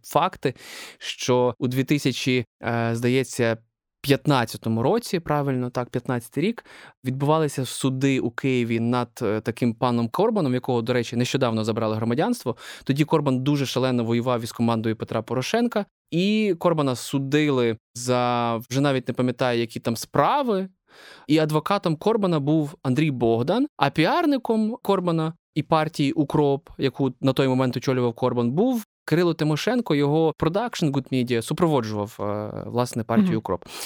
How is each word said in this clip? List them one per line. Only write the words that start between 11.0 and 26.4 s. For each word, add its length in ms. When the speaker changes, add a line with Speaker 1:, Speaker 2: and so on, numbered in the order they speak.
Speaker 1:
нещодавно 480
забрали 320
громадянство. 600
Тоді 200
Корбан 400
дуже 220
шалено 380
воював 380
із 100
командою 440
Петра 260
Порошенка, 640
і 480
Корбана 380
судили 800
за, 600
вже 100
навіть 280
не 60
пам'ятаю, 460
які 200
там 160
справи. 720
І 120
адвокатом 580
Корбана 440
був 420
Андрій 280
Богдан, 560
а 140
піарником 920
Корбана 500
і 80
партії 500
"Укроп", 560